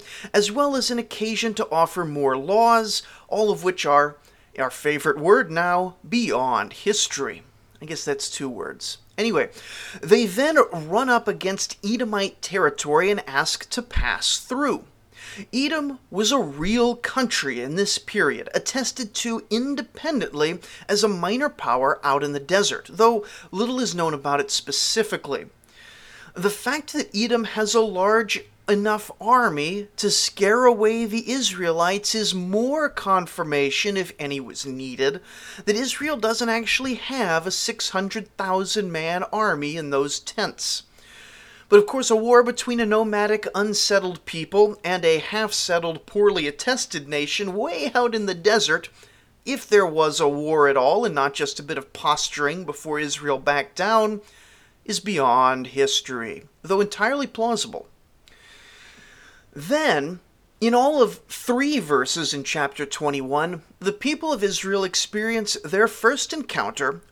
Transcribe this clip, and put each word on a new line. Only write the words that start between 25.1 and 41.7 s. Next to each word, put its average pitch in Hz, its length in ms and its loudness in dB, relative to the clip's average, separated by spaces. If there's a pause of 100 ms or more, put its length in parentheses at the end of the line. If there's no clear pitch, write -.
The 180 160 -2
fact 277 440 -6
that 302 220 -6
Edom 233 280 0
has 214 300 -2
a 233 80 6
large 214 600 2 (280)
enough 208 500 0
army 202 800 2
to 208 120 0
scare 208 540 2
away 226 420 2
the 214 240 -4
Israelites 185 880 0
is 208 180 0
more 226 540 0
confirmation, 170 1080 0
if 180 200 -4
any 143 220 -6
was 123 260 -12
needed, 131 540 -4 (460)
that 208 100 2
Israel 269 400 -2
doesn't 226 320 0
actually 233 480 0
have 185 500 -2
a 185 60 -4
six - 380 -4
hundred 190 480 -6
thousand 190 540 -2
man 165 320 -2 (100)
army 165 420 0
in 156 140 -6
those 143 320 0
tents. - 600 -6 (840)
But 208 120 10